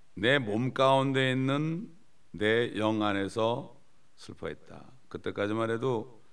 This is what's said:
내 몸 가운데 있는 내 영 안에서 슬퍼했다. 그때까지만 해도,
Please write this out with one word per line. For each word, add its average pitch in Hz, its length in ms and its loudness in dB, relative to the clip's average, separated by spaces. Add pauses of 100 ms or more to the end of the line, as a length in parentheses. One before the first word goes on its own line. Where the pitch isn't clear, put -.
(180)
내 123 200 4
몸 117 340 0
가운데 135 580 4
있는 143 600 -2 (420)
내 110 440 2
영 107 260 2
안에서 104 760 0 (380)
슬퍼했다. 82 760 -12 (160)
그때까지만 107 640 -2
해도, 117 520 -4 (100)